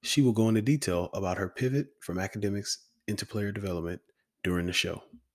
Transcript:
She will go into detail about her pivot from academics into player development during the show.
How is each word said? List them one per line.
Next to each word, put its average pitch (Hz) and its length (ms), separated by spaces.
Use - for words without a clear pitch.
She - 200
will 123 100
go 110 160
into 110 120
detail 104 540
about 92 240
her 95 100
pivot 127 380
from 87 180
academics 101 680
into 107 180
player 104 280
development 90 480
during 87 240
the 90 60
show. - 320